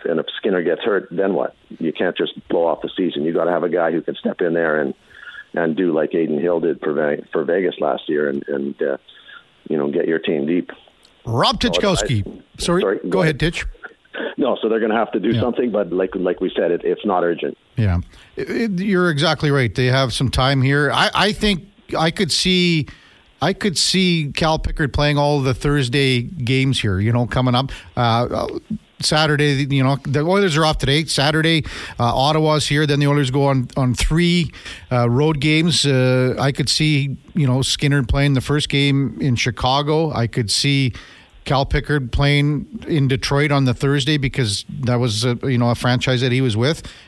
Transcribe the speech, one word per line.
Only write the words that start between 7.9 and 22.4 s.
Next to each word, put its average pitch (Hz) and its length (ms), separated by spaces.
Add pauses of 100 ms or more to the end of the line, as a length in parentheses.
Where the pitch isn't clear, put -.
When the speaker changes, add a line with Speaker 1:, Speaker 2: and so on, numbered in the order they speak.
Speaker 1:
year 73 220
and, 69 180
and, 69 340
uh, 69 140 (720)
you 78 80
know, 71 160
get 82 160
your 82 120
team 76 260
deep. 90 260 (540)
Speaker 2:
Rob 170 360
Speaker 1:
So 240 80
Speaker 2:
Tychkowski. 131 560
Speaker 1:
I, - 160 (200)
Speaker 2:
Sorry, 175 200
Speaker 1:
sorry, - 180
Speaker 2:
go 190 100
Speaker 1:
go 185 140
Speaker 2:
ahead, 151 180
Speaker 1:
ahead. 165 120
Speaker 2:
Titch. - 120 (720)
Speaker 1:
No, 117 240
so 110 80
they're 110 100
gonna 107 160
have 110 160
to 117 80
do 104 120
Speaker 2:
Yeah. 110 100
Speaker 1:
something, 123 300
but 98 200
like, 92 240
like 90 240
we 92 160
said, 87 160
it, 85 140
it's 87 200
not 92 200
urgent. 82 320 (180)
Speaker 2:
Yeah, 95 240 (380)
it, - 120
it, 233 300
you're 180 300
exactly 151 420
right. 127 240
They 127 120
have 127 260
some 127 160
time 135 320
here. 139 320
I, 170 200
I 185 200
think 208 300 (340)
I 160 140
could 170 200
see, 180 560 (540)